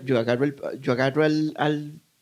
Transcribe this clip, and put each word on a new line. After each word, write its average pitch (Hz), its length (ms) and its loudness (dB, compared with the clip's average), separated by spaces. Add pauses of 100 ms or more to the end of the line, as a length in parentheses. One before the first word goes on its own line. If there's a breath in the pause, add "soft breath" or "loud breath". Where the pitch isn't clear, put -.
yo 131 120 2
agarro 120 280 2
el, 139 100 -2 (260)
yo 135 120 0
agarro 135 300 2
al, 156 340 2
al 151 360 -2 (280)